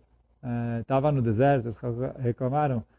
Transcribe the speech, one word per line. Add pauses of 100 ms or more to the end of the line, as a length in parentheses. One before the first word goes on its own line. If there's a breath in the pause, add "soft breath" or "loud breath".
(440)
eh,
tava
no
deserto,
eles (420)
reclamaram, (160)